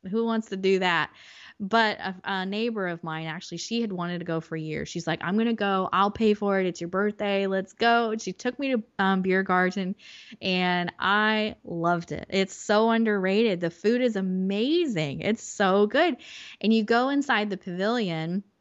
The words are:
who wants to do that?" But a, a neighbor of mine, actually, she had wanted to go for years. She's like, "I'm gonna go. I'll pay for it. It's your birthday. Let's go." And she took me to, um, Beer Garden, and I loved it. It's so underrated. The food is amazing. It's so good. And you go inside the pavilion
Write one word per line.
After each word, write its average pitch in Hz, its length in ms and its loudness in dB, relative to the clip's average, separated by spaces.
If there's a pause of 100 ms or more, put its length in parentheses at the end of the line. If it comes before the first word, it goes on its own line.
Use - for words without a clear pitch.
who 226 160 0
wants 226 240 -2
to 190 80 -6
do 190 220 2
that?" 175 320 0 (480)
But 214 400 2
a, 190 240 -8
a 190 220 -4
neighbor 208 420 -2
of 170 160 -6
mine, 160 220 -6
actually, 165 320 -10
she 233 240 -4
had 220 100 -2
wanted 175 280 -4
to 170 60 -8
go 165 160 -2
for 165 140 -10
years. 156 340 -6
She's 165 180 -6
like, 160 160 -2
"I'm 185 160 0
gonna 233 160 2
go. 196 360 0
I'll 196 200 2
pay 208 240 2
for 202 240 0
it. 185 80 0
It's 170 120 -6
your 170 100 -6
birthday. 202 580 0
Let's 190 260 -2
go." 233 380 2
And 220 100 -4
she 208 100 -8
took - 280 -6
me 269 140 0
to, 220 100 0 (160)
um, 190 240 2
Beer 185 180 2
Garden, 185 540 0 (440)
and 180 600 -2
I 214 640 2
loved 170 480 -2
it. - 180 -8
It's 190 240 0
so 220 380 2
underrated. 208 680 2
The 170 100 -2
food 240 300 0
is 240 140 2
amazing. 190 1040 0
It's 220 220 -2
so 202 440 2
good. 285 300 2 (440)
And 214 100 2
you 226 120 4
go 240 260 2
inside 254 400 0
the 190 80 -4
pavilion 185 840 -2 (180)